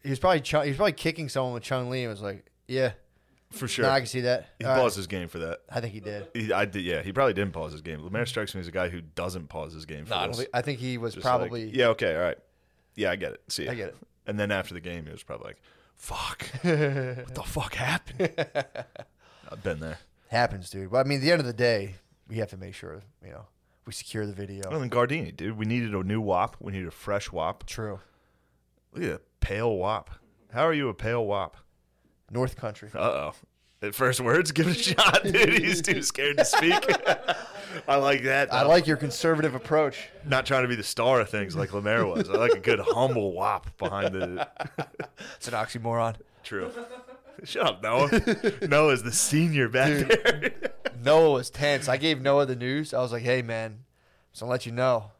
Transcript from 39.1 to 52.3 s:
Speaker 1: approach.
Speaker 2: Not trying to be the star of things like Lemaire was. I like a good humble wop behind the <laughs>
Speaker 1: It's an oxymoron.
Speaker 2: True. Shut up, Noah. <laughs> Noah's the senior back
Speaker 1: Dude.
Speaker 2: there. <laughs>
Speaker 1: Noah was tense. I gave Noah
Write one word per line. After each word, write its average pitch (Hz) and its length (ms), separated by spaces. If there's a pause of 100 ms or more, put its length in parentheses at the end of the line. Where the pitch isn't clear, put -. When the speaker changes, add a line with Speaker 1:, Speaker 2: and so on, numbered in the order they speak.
Speaker 1:
approach. 143 540 (160)
Speaker 2:
Not 131 220
trying 135 160
to 123 60
be 123 80
the 104 80
star 123 360
of 104 80
things 98 280
like 98 180
Lemaire 104 320
was. 90 240
I - 60
like - 160
a - 80
good - 200
humble 120 520
wop 95 460
behind 98 360
the 90 420
<laughs> - 800
Speaker 1:
It's - 120
an 117 60
oxymoron. 113 600 (300)
Speaker 2:
True. 104 260 (720)
Shut - 240
up, 92 160
Noah. 127 280 (520)
<laughs> 180 60
Noah's 143 340
the 117 100
senior 151 560
back 127 200
Speaker 1:
Dude. 143 200
Speaker 2:
there. - 440 (300)
<laughs> 120 220
Speaker 1:
Noah 156 280
was 123 180
tense. 143 380
I 127 80
gave 143 260
Noah 139 240